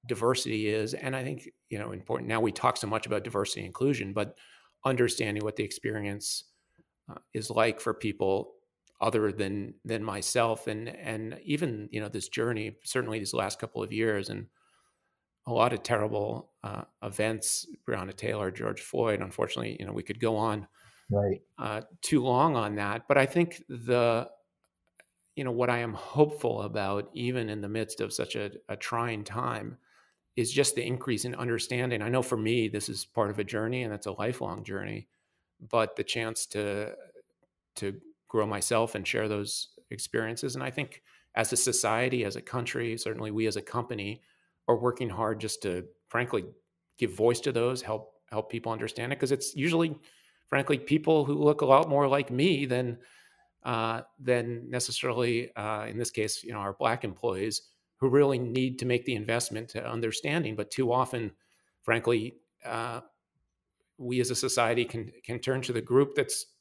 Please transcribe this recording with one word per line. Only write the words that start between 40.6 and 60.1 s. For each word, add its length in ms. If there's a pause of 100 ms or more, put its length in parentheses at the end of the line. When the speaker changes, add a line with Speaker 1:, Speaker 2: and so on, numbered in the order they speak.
Speaker 1:
I 60
think 320 (320)
as 180
a 40
society, 680
as 120
a 40
country, 560
certainly 340
we 160
as 100
a 60
company 600 (460)
are 100
working 320
hard 280
just 240
to, 220 (240)
frankly, 380 (500)
give 160
voice 280
to 120
those, 300
help, 320 (160)
help 200
people 220
understand 400
it. 40
'Cause 160
it's 220
usually, 400 (540)
frankly, 300
people 480
who 80
look 260
a 60
lot 240
more 180
like 220
me 340
than, 340 (680)
uh, 360 (180)
than 520
necessarily, 840
uh, 280
in 140
this 120
case, 320
you 100
know, 60
our 140
Black 320
employees 640 (300)
who 100
really 300
need 420
to 40
make 200
the 100
investment 540
to 200
understanding. 680